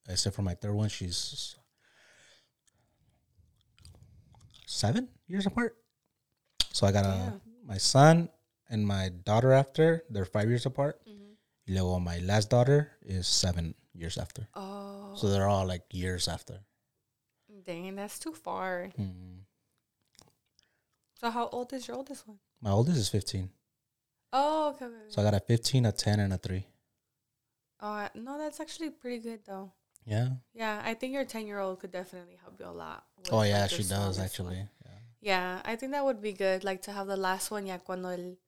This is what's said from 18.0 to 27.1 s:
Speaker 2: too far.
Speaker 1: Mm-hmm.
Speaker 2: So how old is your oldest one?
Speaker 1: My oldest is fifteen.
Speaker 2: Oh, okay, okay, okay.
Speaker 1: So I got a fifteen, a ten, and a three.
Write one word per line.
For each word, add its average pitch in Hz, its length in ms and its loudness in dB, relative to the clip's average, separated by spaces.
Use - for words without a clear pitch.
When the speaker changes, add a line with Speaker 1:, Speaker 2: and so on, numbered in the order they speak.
Speaker 2:
too 320 160 -10
far. 185 640 -6
Speaker 1:
Mm-hmm. 92 400 -8
Speaker 2:
So 233 100 -2
how 233 180 -4
old 247 240 -8
is 254 160 -10
your 240 80 -10
oldest 269 320 -12
one? 214 100 -20
Speaker 1:
My 107 80 -2
oldest 131 260 6
is 107 120 2
fifteen. 95 420 -2
Speaker 2:
Oh, 294 380 2
okay, 285 140 -12
okay, 233 100 -14
okay. 226 160 -20
Speaker 1:
So - 100 -2
I 104 40 4
got 104 100 4
a 98 60 2
fifteen, 120 460 2
a 104 60 2
ten, 104 280 0
and 98 120 2
a 90 60 -2
three. 92 280 -6